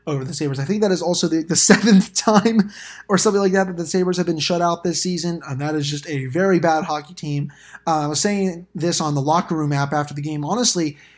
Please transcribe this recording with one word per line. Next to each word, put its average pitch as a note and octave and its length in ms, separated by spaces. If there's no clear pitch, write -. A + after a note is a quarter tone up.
over C#3 180
the C3 80
Sabres. C#3+ 260
I C#3 60
think G3+ 160
that G#3 100
is E3+ 120
also F3 260
the, D#3+ 140
the E3 140
<laughs> - 0
seventh G3+ 580
time G#3+ 560
or G3 80
something G3+ 240
like F#3+ 100
that F#3+ 140
that F3+ 100
the E3+ 100
Sabres F3+ 300
have F3+ 80
been E3+ 140
shut E3+ 240
out E3+ 200
this E3+ 200
season. E3+ 440
And C3+ 140
that D3+ 140
is D3 120
just D3 220
a C#3 200
very F3+ 300
bad D#3 260
hockey D3+ 280
team. C#3+ 400
Uh, D#3 180
I - 20
was D3+ 120
saying F#3+ 560
this E3+ 280
on D3+ 120
the C#3+ 60
Locker D#3+ 340
Room D3+ 160
app C#3+ 220
after D3 220
the D3 80
game. D3 240
Honestly, F3+ 500